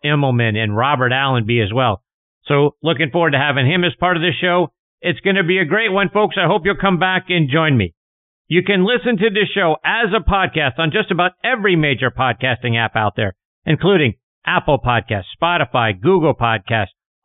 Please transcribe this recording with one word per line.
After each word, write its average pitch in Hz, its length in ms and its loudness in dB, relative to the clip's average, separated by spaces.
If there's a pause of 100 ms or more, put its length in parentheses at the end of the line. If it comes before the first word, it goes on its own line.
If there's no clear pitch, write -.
Immelman, 127 500 2
and 107 220 -2
Robert 127 340 0
Allenby 123 500 0
as 101 120 -2
well. 120 300 -2 (420)
So 147 360 2
looking 147 300 -2
forward 165 200 0
to 139 60 0
having 135 300 0
him 175 160 0
as 170 160 -2
part 180 180 0
of 160 60 -2
the 175 80 0 (100)
show. 180 320 0 (260)
It's 170 200 -4
gonna 196 240 0
be 185 160 2
a 175 60 0
great 208 260 0
one, 196 180 0
folks. 202 300 0
I 170 80 2
hope 185 180 0
you'll 202 100 0
come 190 220 0
back 185 320 0
and 160 220 0
join 156 260 2
me. 90 160 -2 (540)
You - 160 0
can 190 200 2
listen 240 340 0
to 220 120 2
this 196 240 -2
show 170 320 0
as 214 260 0
a 214 160 -2
podcast 170 520 -2
on 160 120 0
just 214 200 -2
about 180 220 0 (100)
every 214 320 0
major 135 340 0
podcasting 123 720 -2
app - 120 -4
out 107 200 0
there, 104 200 -4 (280)
including 160 520 2 (280)
Apple 165 360 0
Podcasts, 110 500 -2 (100)
Spotify, 143 580 0
Google 151 360 2
Podcasts, 113 640 -2 (280)